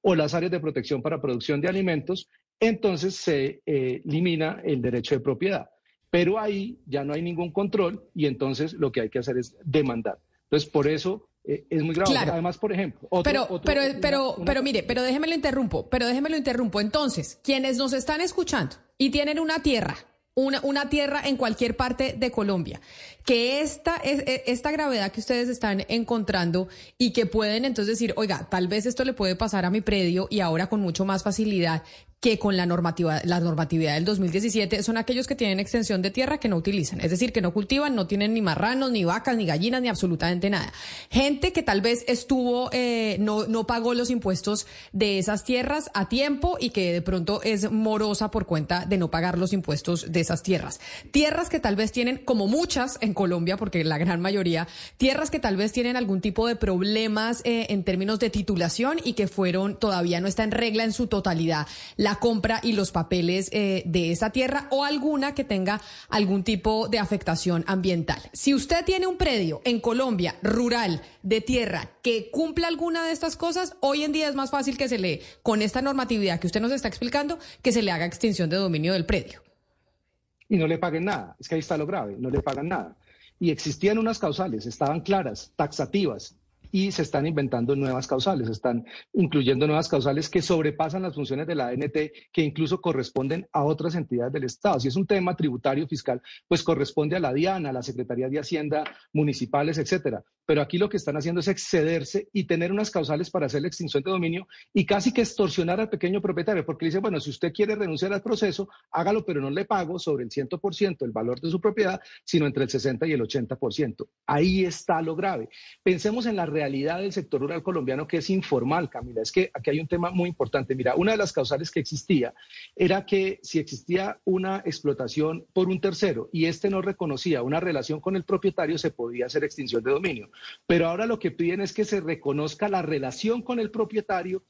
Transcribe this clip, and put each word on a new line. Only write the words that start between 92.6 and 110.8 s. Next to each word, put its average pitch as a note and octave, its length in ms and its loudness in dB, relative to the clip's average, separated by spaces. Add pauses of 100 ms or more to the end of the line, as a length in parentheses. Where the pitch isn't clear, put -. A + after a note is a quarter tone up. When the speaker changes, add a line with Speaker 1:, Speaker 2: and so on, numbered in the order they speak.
Speaker 1:
corresponden C3+ 720 -2
a C#3+ 120 2
otras D#3 320 0
entidades B2+ 360 -2
del C#3+ 120 -4
Estado. C#3+ 340 0
Si A#2+ 80 0
es B2+ 80 0
un F#3+ 120 2
tema F3+ 280 2
tributario C#3 540 0
fiscal, B2+ 340 -4 (240)
pues D#3 160 2
corresponde D#3 540 0
a F#3 40 0
la C#3 120 0
diana, E3 380 0
a - 20 -4
la B2+ 100 -4
Secretaría B2 460 -4
de C#3+ 100 -2
Hacienda, D3+ 460 -2 (280)
municipales, D3 640 0
etcétera. C#3+ 440 -2 (240)
Pero D3 160 4
aquí F3 160 -2
lo G3+ 100 2
que G#3 80 -4
están D3+ 200 -2
haciendo E3+ 240 -2
es E3 80 0
excederse E3 840 0
y G3 120 0
tener E3+ 280 0
unas G#3 180 0
causales D#3 400 -2
para E3 160 0
hacer C#3+ 160 0
la E3+ 60 -2
extinción D3 340 -2
de F#3+ 80 -4
dominio F3+ 380 -2 (240)
y G3 120 4
casi G3+ 280 2
que - 80 2
extorsionar F#3+ 600 0
al A3 80 0
pequeño F#3 320 0
propietario, F3+ 440 0
porque E3 200 -6
le D#3+ 60 2
dice, F3+ 80 0
"Bueno, F#3+ 220 0
si D3 100 -6
usted D#3+ 220 -2
quiere G#3 240 2
renunciar F#3 360 -2
al G3 100 -2
proceso, G#3 460 -2 (220)
hágalo, G3+ 340 0
pero E3 160 -2
no C3+ 100 -2
le F#3 140 -2
pago F3+ 340 -2
sobre C#3+ 260 -2
el A2+ 60 -10
cien C3+ 180 -4
por E3 260 -4
ciento F#3+ 300 0